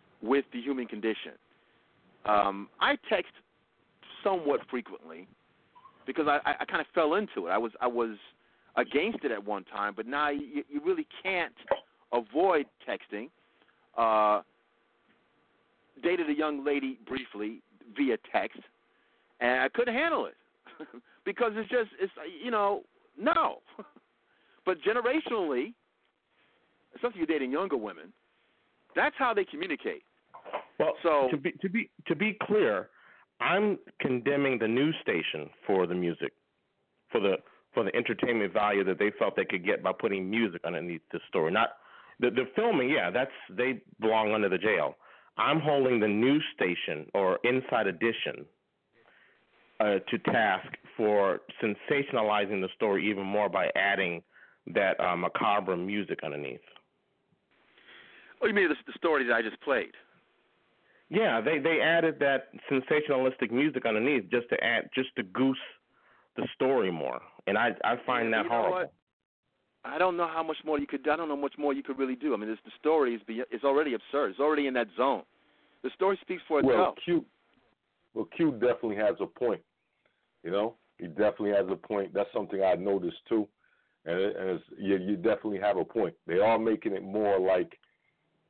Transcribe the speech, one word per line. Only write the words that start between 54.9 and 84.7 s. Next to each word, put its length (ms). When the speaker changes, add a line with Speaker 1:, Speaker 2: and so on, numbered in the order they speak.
Speaker 2:
uh, 160
macabre 600
music 460
underneath. 380
Speaker 1:
Oh, 60
you 80
mean 140
the, 80
the 100
story 300
that 80
I 80
just 200
played? 280
Speaker 2:
Yeah, 320
they, 180
they 220
added 400
that 280
sensationalistic 800
music 340
underneath 460
just 200
to 120
add, 320
just 220
to 80
goose 340
the 180
story 380
more, 280
and 120
I, 120
I 120
find 240
Speaker 1:
Yeah, 60
Speaker 2:
that 80
Speaker 1:
you 60
know 60
Speaker 2:
horrible. 220
Speaker 1:
what? 140
I 140
don't 180
know 120
how 160
much 200
more 140
you 80
could, 220
I 80
don't 120
know 80
much 220
more 160
you 80
could 160
really 160
do. 180
I 40
mean, 120
this, 160
the 140
story 380
is 100
be, 240
is 140
already 300
absurd. 360
It's 80
already 300
in 60
that 120
zone. 260
The 140
story 240
speaks 260
for 160
Speaker 3:
Well, 140
Speaker 1:
itself. 280
Speaker 3:
Q, 200
well, 220
Q 160
definitely 440
has 240
a 60
point. 340
You 80
know, 240
he 100
definitely 420
has 180
a 80
point. 380
That's 180
something 300
I 120
noticed 440
too, 180
and, 120
it, 180
and 140
it's, 140